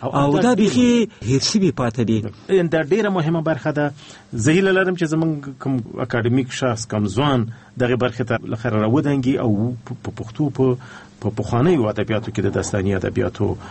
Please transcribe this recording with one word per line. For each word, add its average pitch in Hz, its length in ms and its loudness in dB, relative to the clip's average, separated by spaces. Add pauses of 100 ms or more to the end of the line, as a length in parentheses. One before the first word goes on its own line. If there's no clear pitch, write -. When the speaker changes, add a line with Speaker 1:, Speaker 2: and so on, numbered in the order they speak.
Speaker 1:
او - 60 -4
Speaker 2:
او 143 160 2
Speaker 1:
همدغه 143 180 2
Speaker 2:
دا 247 120 4
بیخي 233 540 4 (140)
هیر 127 180 2
شوي 190 320 2
پاتې 123 280 -2
دي. 110 200 2 (280)
Speaker 1:
دا 165 340 2
ډېره 202 260 2 (120)
مهمه 160 220 0 (100)
برخه 151 180 -2
ده. 147 220 0 (400)
زه 120 200 2
هیله 190 200 4
لرم 185 240 2
چې 175 80 -2
زموږ 151 560 -2
کوم 131 200 -2 (280)
اکاډمیک 127 440 0
شخص، 117 340 -2
کوم 104 200 -2
ځوان 117 420 0 (300)
دغې 123 260 2
برخې 123 200 -2
ته 113 180 0
له 113 140 -6
خیره 110 240 -2
راودانګي 135 580 0
او 117 360 0 (100)
په، 127 100 -12 (100)
په 127 60 -6 (120)
پښتو 147 280 -4
په، 127 260 2 (460)
په 104 80 0
پخوانیو 117 580 2
ادبیاتو 107 420 -2
کې 107 100 -4
د 98 140 0
داستاني 98 400 0
ادبیاتو 98 640 -2 (140)